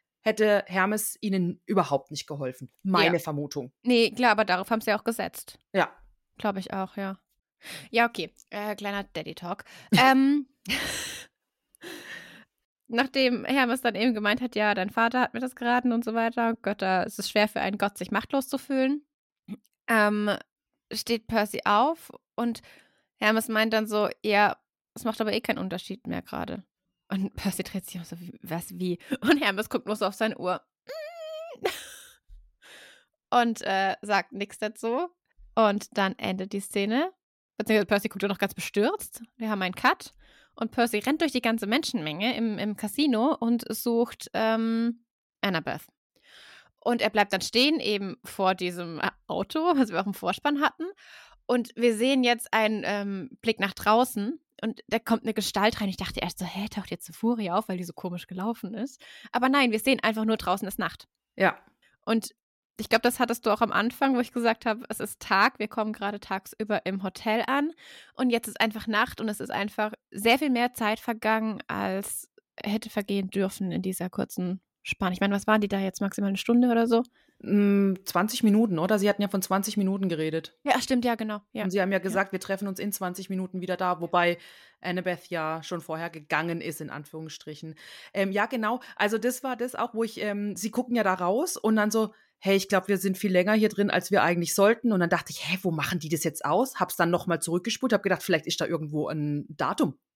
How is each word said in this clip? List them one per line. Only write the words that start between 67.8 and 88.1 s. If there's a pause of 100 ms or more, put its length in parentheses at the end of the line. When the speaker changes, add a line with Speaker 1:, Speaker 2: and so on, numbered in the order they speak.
Speaker 2:
Und
jetzt
ist
einfach
Nacht
und
es
ist
einfach (180)
sehr
viel
mehr
Zeit
vergangen,
als (340)
hätte
vergehen
dürfen
in
dieser
kurzen (220)
Spanne.
Ich
meine,
was
waren
die
da
jetzt?
Maximal
eine
Stunde
oder
so? (380)
Speaker 1:
Mm, (120)
zwanzig
Minuten,
oder?
Sie
hatten
ja
von
zwanzig
Minuten
geredet.
Speaker 2:
Ja,
stimmt,
ja,
genau. (120)
Ja.
Speaker 1:
Und
sie
haben
ja
Speaker 2:
Ja.
Speaker 1:
gesagt,
„Wir
treffen
uns
in
zwanzig
Minuten
wieder
da“,
wobei (420)
Annabeth
ja
schon
vorher
gegangen
ist,
in
Anführungsstrichen. (380)